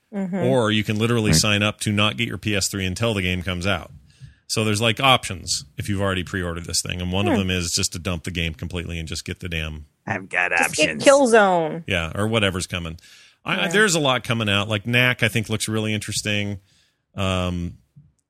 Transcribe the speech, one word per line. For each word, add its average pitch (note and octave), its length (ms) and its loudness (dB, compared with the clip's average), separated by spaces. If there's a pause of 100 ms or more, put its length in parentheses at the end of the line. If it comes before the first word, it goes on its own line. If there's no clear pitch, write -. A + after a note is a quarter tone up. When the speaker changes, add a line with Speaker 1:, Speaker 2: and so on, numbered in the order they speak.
(140)
Speaker 1:
Mm-hmm. F#3+ 220 -6
Speaker 2:
Or B2+ 340 2
you G#2+ 140 2
can G#2+ 140 -2
literally A2+ 340 2
Speaker 3:
Right. A2 80 4
Speaker 2:
sign G#2 220 2
up G#2+ 180 0
to G#2+ 120 0
not G#2 240 2
get A#2 120 -2
your A2 100 -6
P G#2 180 -2
S F#2+ 120 0
three F#2+ 180 -4
until A2 260 0
the G#2 100 0
game F2+ 200 0
comes F2+ 240 -4
out. F#2 240 -2 (560)
So - 180 -2
there's, G#2+ 160 0
like, A2+ 200 2
options A#2+ 640 2 (140)
if - 120 -6
you've G2 120 -2
already F#2 220 0
pre-ordered E2+ 400 -6
this - 180 -4
thing, F2+ 200 -6
and F2+ 100 -2
one G2 140 2
of D#4+ 80 4
Speaker 1:
Hmm. A3 60 2
Speaker 2:
them F#2 100 0
is F2+ 240 -2
just - 180 -2
to F#2+ 60 -10
dump E2+ 260 -6
the F2+ 60 -8
game E2 240 -2
completely E2+ 440 -8
and D#2+ 100 -8
just E2 180 -8
get F#2 140 -8
the F#2 100 -8
damn D#2 340 -6 (220)
Speaker 3:
I've G2 220 -8
got F2+ 220 -2
Speaker 1:
Just F2 260 0
get D4+ 200 2
Speaker 3:
options. - 80 -6
Speaker 1:
Killzone. G3+ 840 4
Speaker 2:
Yeah, E2+ 280 -2
or G2+ 120 0
whatever's G2+ 400 0
coming. E2+ 320 -6 (460)
I, E3 100 -2
I, G3+ 80 -2
Speaker 1:
Yeah. - 60 0
Speaker 2:
there's G3+ 260 4
a E3 60 2
lot B2+ 240 2
coming A#2 240 0
out. G2+ 200 2
Like, G#2+ 180 -2
Knack, B2 360 2
I A#2 60 4
think, A2 200 0
looks G#2+ 200 -2
really A2 260 0
interesting. G#2 640 -2 (560)
Um, F2+ 600 -2 (560)